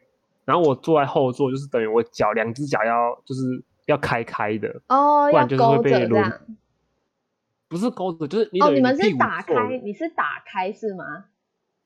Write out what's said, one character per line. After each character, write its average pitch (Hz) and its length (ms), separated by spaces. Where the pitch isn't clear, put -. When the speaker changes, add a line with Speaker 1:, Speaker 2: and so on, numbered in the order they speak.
Speaker 1:
然 135 120
后 180 60
我 139 120
坐 156 240
在 143 60
后 139 260
座， 131 200
就 135 60
是 139 120
等 120 120
于 110 40
我 110 160
脚， 107 300
两 113 220
只 143 120
脚 127 180
要， 120 420
就 131 100
是 127 280
要 147 120
开 120 260
开 110 340
的， - 300
Speaker 2:
哦， 285 420
Speaker 1:
不 302 80
然 294 100
就 135 100
是 233 60
会 233 160
被 127 280
轮 113 140
Speaker 2:
要 107 80
勾 - 0
着 - 0
这 - 60
样。 - 60
Speaker 1:
不 165 80
是 233 120
勾 185 240
着， 160 140
就 185 120
是 226 120
你 - 80
等 294 140
于 277 60
你 - 20
屁 254 60
股 - 0
坐 269 100
着。 370 60
Speaker 2:
哦， - 0
你 - 0
们 214 80
是 139 60
打 196 240
开， 247 420
你 202 100
是 320 160
打 160 360
开 196 260
是 208 220
吗？ 165 320